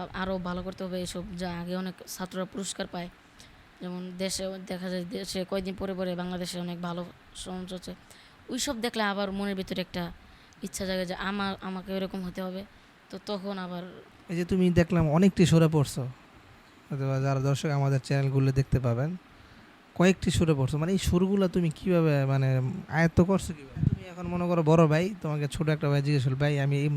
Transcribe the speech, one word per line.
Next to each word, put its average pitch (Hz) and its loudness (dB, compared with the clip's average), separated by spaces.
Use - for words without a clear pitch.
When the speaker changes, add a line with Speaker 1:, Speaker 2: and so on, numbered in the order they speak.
Speaker 1:
আরও 190 -4
ভালো 175 -6
করতে 185 -10
হবে 180 -6
এইসব, 175 -8
যা 175 -6
আগে 175 -6
অনেক 185 -6
ছাত্ররা 185 -8
পুরস্কার 226 -8
পায়, 180 -10
যেমন 180 -10
দেশে 190 -6
দেখা 185 -8
যায়, 180 -4
দেশে 190 -6
কয়েকদিন 190 -4
পরে 196 -6
পরে 180 -4
বাংলাদেশে 180 -6
অনেক 175 -8
ভালো 175 -6
সমাজ 185 -10
হচ্ছে, 160 -12
ওইসব 247 -4
দেখলে 220 -2
আবার 202 -2
মনের 202 -4
ভিতরে 185 -6
একটা 175 -6
ইচ্ছা 196 -8
জাগে 185 -2
যে 175 -6
আমার, 196 -4
আমাকে 190 -8
এরকম 190 -4
হতে 180 -8
হবে। 185 -8
তো 190 -12
তখন 196 -6
আবার 180 -8
Speaker 2:
এই 170 -2
যে 175 0
তুমি 185 4
দেখলাম 165 4
অনেকটি 185 6
সুরে 160 8
পড়ছো, 156 2
অথবা 135 -2
যারা 139 2
দর্শক 139 0
আমাদের 139 2
চ্যানেলগুলো 135 2
দেখতে 131 2
পাবেন, 127 0
কয়েকটি 180 4
সুরে 160 4
পড়ছো, 135 0
মানে 160 0
এই 196 2
সুরগুলা 190 2
তুমি 175 2
কিভাবে 160 2
মানে 135 2
আয়ত্ত 165 4
করছো 185 2
কিভাবে? 143 0
তুমি 185 -2
এখন 175 -8
মনে 175 -2
করো 170 2
বড় 160 8
ভাই, 175 2
তোমাকে 151 -2
ছোট 156 -2
একটা 151 0
ভাই 143 4
জিজ্ঞেস 143 2
করলো, 131 0
"ভাই 147 2
আমি 143 2
এই 147 2